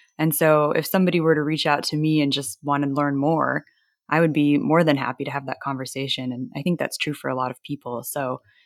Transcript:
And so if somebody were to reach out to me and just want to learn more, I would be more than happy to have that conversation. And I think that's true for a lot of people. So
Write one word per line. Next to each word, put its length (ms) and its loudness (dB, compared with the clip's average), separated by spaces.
And 180 0
so 360 4
if 160 0
somebody 340 2
were 140 4
to 80 2
reach 240 -2
out 180 2
to 120 -4
me 260 2
and 100 2
just 300 -6
want 220 0
to 60 -2
learn 260 0
more, 480 0
I 120 2
would 120 4
be 240 4
more 280 2
than 120 4
happy 280 -4
to 80 -6
have 140 -6
that 140 -8
conversation. 720 -6
And 240 -8
I 60 -6
think 160 0
that's 180 -4
true 160 -4
for 160 -8
a 60 -2
lot 160 -2
of 120 -14
people. 420 -10
So 360 -6